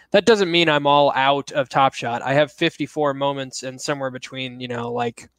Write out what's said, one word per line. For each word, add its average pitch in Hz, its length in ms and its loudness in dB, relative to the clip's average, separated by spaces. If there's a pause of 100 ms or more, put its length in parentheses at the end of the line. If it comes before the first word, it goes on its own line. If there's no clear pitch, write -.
(100)
That 196 160 2
doesn't 202 240 4
mean 170 180 4
I'm 147 200 2
all 143 260 6
out 139 380 0
of 139 160 -2
Top 135 260 2
Shot. 120 280 -6
I 135 120 -2
have 147 160 2
fifty-four 151 640 -4
moments 139 480 -6
and 127 180 -12
somewhere 139 300 -4
between, 127 480 -12
you 127 80 -10
know, 120 260 -6
like, 120 460 -6